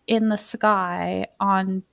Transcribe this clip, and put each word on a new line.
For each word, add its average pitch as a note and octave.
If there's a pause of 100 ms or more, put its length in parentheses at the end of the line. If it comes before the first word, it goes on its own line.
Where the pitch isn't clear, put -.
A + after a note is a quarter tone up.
in A3
the G#3
sky F#3 (120)
on F#3+